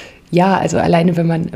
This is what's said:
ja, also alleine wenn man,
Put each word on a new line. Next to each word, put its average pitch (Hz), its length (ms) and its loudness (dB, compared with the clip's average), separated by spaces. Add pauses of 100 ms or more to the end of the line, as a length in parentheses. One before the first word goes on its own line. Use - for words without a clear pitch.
(320)
ja, 180 260 2
also - 200 -2
alleine 170 400 2
wenn 170 100 0
man, 165 280 -2